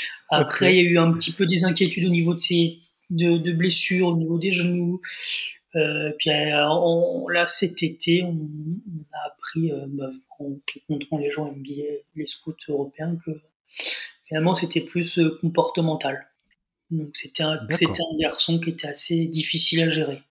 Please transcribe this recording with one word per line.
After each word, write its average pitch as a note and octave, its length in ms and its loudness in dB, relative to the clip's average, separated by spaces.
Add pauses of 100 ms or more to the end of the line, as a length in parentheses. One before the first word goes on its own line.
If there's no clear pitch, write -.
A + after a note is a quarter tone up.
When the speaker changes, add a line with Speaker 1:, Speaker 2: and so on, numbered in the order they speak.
Speaker 1:
<laughs> - 260 -10
Speaker 2:
Après, D3+ 380 4
Speaker 1:
Ok. F#3 60 8
Speaker 2:
il F#3 40 6
y F3 100 6
a - 20 4
eu E3+ 80 6
un E3 140 6
petit E3 200 2
peu G3 140 2
des F3 200 2
inquiétudes F3 400 2
au F#3 40 2
niveau E3+ 240 4
de E3 60 -4
ses, E3+ 400 2 (300)
de, E3+ 280 4
de E3 140 0
blessures, F3+ 560 2
au E3+ 100 2
niveau E3 220 0
des F#3+ 120 -2
genoux. F3 500 0 (720)
Euh, D3+ 420 -2
puis, - 120 0
euh, D3 400 2
on, E3+ 580 2
là, F3 200 2
cet - 360 -2
été, E3+ 400 2
on, F3+ 60 -4
on D#3 720 -6 (100)
a D3 140 -10
appris, D#3+ 440 -2
euh, C#3 160 -6
bah, C#3 220 -6 (300)
en C#3+ 120 -8 (360)
rencontrant D3 300 -4
les C#3+ 120 -2
gens D3 180 -4
N C#3 140 -12
B C#3 200 -10
A, D3 120 -6 (220)
les D#3 120 -8
scouts - 260 -10 (160)
européens, D3+ 560 -4
que D#3+ 60 -8 (960)
finalement, D#3+ 280 0
c'était E3+ 260 -2
plus, F3 380 -4
euh, D#3+ 220 2
comportemental. D#3+ 840 0 (640)
Donc, D3+ 220 -4
c'était - 280 -6
un, D#3 140 -2
Speaker 1:
D'accord. A#2+ 180 -4
Speaker 2:
c'était E3+ 280 2 (120)
un D#3 60 -6
garçon E3 400 0
qui E3 100 -4
était E3 180 -6
assez E3 380 0
difficile D#3+ 560 2
à E3 80 4
gérer. D3 420 -2